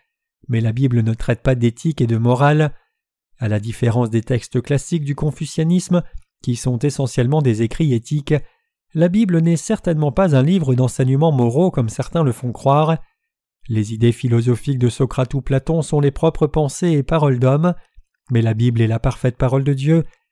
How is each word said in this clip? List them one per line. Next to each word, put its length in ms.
mais 120
la 120
Bible 300
ne 120
traite 280
pas 120
d'éthique 460
et 60
de 120
morale. 560
À 100
la 100
différence 520
des 120
textes 380
classiques 440
du 100
confucianisme, 880
qui 140
sont 220
essentiellement 640
des 200
écrits 320
éthiques, 400
la 140
Bible 320
n'est 160
certainement 560
pas 240
un 60
livre 340
d'enseignements 560
moraux 400
comme 160
certains 340
le 80
font 220
croire. 460
Les 240
idées 200
philosophiques 640
de 100
Socrate 460
ou 60
Platon 420
sont 160
les 140
propres 340
pensées 460
et 100
paroles 380
d'hommes, 340
mais 100
la 140
Bible 260
est 60
la 140
parfaite 360
parole 280
de 80
Dieu, 320